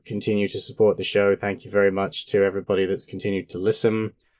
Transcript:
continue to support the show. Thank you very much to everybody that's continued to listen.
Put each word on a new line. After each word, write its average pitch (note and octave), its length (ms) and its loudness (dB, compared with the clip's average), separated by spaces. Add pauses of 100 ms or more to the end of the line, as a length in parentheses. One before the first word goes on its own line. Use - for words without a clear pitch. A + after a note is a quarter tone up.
continue G#2 440 -2
to - 120 -6
support G#2 360 2
the F#2+ 80 -6
show. G2+ 300 2
Thank G2 300 -4
you F#2+ 60 -18
very G2+ 200 4
much G2 360 -4
to G2 180 2
everybody F#2+ 420 0
that's F#2+ 180 -4
continued F#2+ 460 -6
to F2+ 80 -10
listen. A2 540 0 (280)